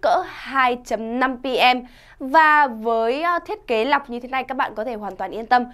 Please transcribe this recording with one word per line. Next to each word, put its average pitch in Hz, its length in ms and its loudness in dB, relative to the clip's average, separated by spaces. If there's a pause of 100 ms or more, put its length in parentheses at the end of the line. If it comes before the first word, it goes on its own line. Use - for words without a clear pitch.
cỡ 349 240 2
hai 254 600 -2
chấm 226 340 -6
năm 262 180 0
P 247 80 -10 (300)
M. 247 100 -6 (340)
Và 302 480 4
với, 226 540 -2
ờ, 339 240 0
thiết 415 220 -10
kế 226 180 0
lọc 277 240 0
như 240 100 -8
thế 247 100 -14
này, 262 140 -4
các 254 140 -8
bạn 262 180 -2
có 214 80 -6
thể 247 120 -6
hoàn 202 200 -10
toàn 190 160 -8
yên 214 140 -8
tâm, 247 280 4